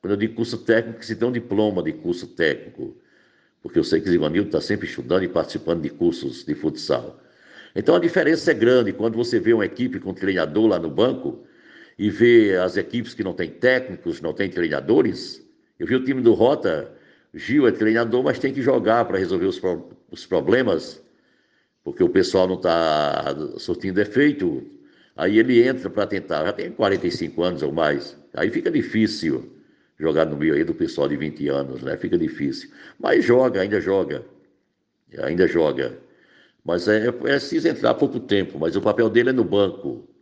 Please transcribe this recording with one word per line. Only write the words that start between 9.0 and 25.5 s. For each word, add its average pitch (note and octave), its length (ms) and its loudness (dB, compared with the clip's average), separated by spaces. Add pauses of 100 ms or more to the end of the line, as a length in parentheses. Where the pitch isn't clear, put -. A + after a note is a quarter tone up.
você A#2 240 0
vê A2 120 4
uma G#2+ 140 4
equipe A#2+ 320 -6
com F#2+ 160 -8
treinador F#2 540 0
lá F#2 100 2
no E2 100 -4
banco E2+ 560 -2 (540)
e G#2 120 0
vê G#2+ 460 6
as F2+ 200 0
equipes A#2 360 -4
que G#2+ 120 -6
não F#2 80 -4
têm E2+ 180 -6
técnicos, A#2+ 720 -2
não D#2+ 120 -4
têm G2 160 -2
treinadores. E2+ 960 0 (360)
Eu - 80 -6
vi B2 80 0
o C3 80 -2
time C3 180 -2
do A2+ 100 8
Rota, F#2+ 600 0 (420)
Gil B2+ 320 2
é G#2+ 60 6
treinador, A2 500 2
mas C#3 160 0
tem C3+ 160 -4
que C#3 80 -4
jogar A#2 420 2
pra G2 140 -2
resolver F#2 280 0
os F#2 120 -2
pro-, F2 320 -6 (220)
os - 120 -16
problemas, G#2 800 0 (800)
porque - 220 0
o E2+ 40 4
pessoal F#2 380 2
não F#2 100 -2
tá D2+ 800 0 (220)
surtindo F#2 440 -4
efeito. C#3 640 0 (520)
Aí G2+ 240 4
ele B2 200 6